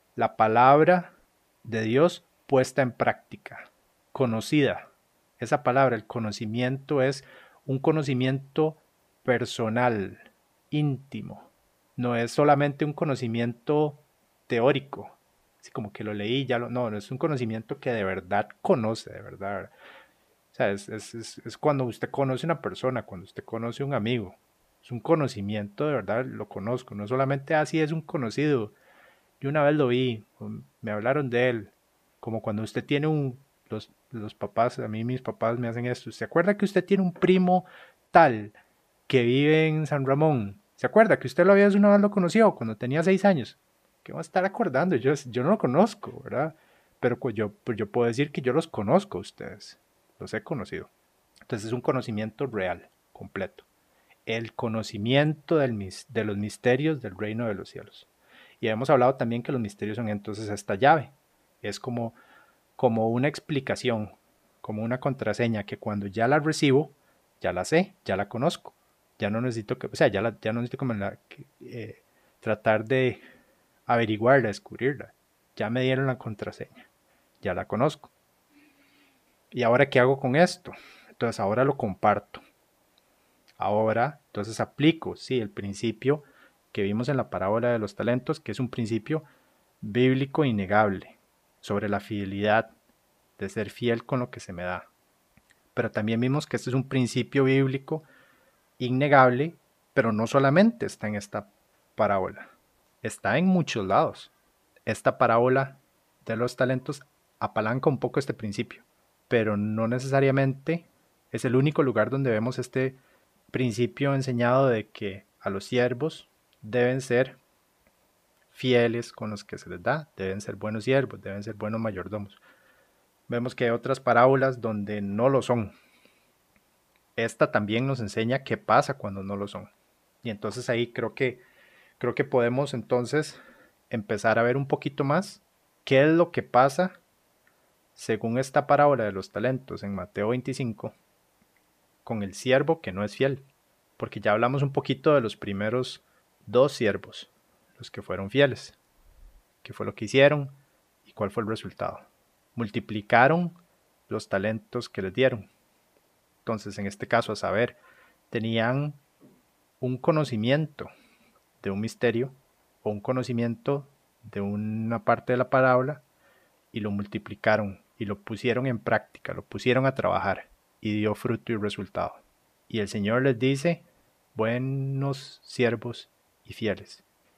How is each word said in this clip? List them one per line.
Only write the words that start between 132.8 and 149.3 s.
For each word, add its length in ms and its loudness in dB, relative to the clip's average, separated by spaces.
empezar 480 0
a 60 4
ver 140 2
un 100 -2
poquito 380 -2
más 360 -2
qué 180 6
es 80 6
lo 220 4
que 100 -2
pasa 520 2
según 440 -2
esta 280 0
parábola 380 4
de 80 -4
los 180 -8
talentos 540 -4
en 100 -6
Mateo 360 -4
veinticinco 640 -6
con 220 -6
el 100 -8
siervo 460 2
que 100 -10
no 140 -4
es 100 -6
fiel, 300 0
porque 200 -8
ya 140 2
hablamos 320 2
un 80 -2
poquito 420 0
de 60 6
los 160 -4
primeros 640 -4
dos 280 4
siervos, 580 -4
los 140 -18
que 100 -14
fueron 280 -6
fieles, 460 2